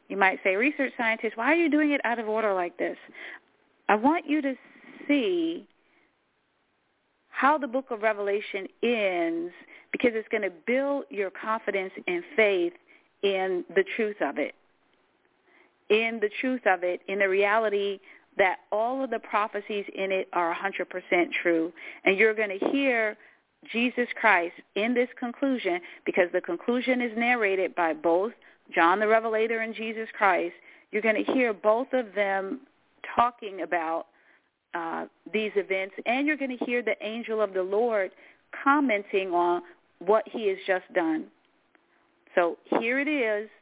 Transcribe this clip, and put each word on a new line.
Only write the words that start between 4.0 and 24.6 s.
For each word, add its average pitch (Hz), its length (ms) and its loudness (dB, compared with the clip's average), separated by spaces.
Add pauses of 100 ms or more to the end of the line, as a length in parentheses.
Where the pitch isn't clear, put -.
you 294 160 0
to 262 140 -2 (520)
see 185 600 0 (1600)
how 285 280 2
the 277 100 -4
book 254 240 -6
of 214 120 -6
Revelation 202 640 -2 (140)
ends 175 720 -2 (380)
because 233 240 0
it's 220 140 -4
gonna 208 200 -2 (160)
build 269 440 0
your 196 200 -4
confidence 196 640 -4 (140)
and 175 160 -4 (120)
faith 185 380 4 (480)
in 190 420 0 (120)
the 190 80 4 (120)
truth 208 260 -2
of 143 180 -2
it. 135 160 -4 (1300)
In 226 320 0
the 208 80 0 (100)
truth 254 260 -2
of 185 180 2
it, 180 240 -2
in 196 120 -4
the 202 80 4
reality 202 720 0 (380)
that 190 220 2 (120)
all 240 320 -2
of 262 60 -6
the 226 100 -4
prophecies 208 720 -4
in 190 180 -4
it 190 200 -2
are 175 200 0
a - 20 -4
hundred 185 360 -6
percent 180 520 0
true. 170 320 2 (320)
And 190 120 4
you're 220 160 6
gonna 208 240 -2 (140)
hear 240 460 0 (540)
Jesus 240 420 0
Christ 180 420 4 (200)